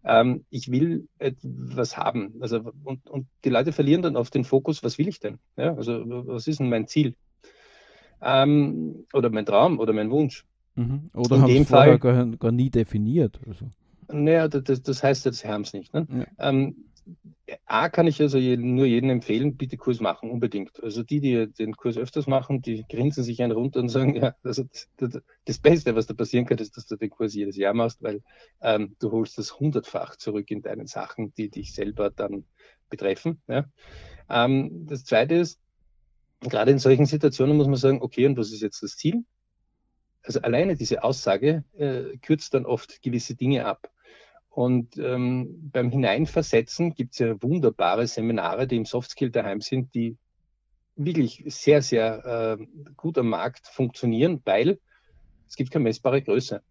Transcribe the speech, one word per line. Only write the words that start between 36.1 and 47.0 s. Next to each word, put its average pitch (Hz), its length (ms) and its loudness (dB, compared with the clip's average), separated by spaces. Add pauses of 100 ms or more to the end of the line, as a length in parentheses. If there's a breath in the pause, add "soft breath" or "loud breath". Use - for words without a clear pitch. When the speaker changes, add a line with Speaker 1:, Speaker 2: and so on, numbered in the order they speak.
Speaker 1:
gerade 120 300 2
in 139 80 6
solchen 135 280 6
Situationen 147 500 2
muss 143 100 4
man 139 100 2
sagen, 131 260 2
okay, 123 240 0
und 139 100 4
was 110 160 -4
ist 107 100 -10
jetzt 104 200 -6
das 101 140 -12
Ziel? 226 280 -2 (960)
Also - 200 -4
alleine 147 340 0
diese - 260 -4
Aussage, 131 600 0 (120)
äh, 135 420 -6
kürzt - 360 -2
dann 127 120 0
oft - 360 -6
gewisse 120 320 -4
Dinge 127 300 0
ab. - 260 -6 (600 soft breath)
Und, 123 480 -2
ähm, 127 760 -4
beim 127 180 0
Hineinversetzen 135 1040 0
gibt's - 240 -8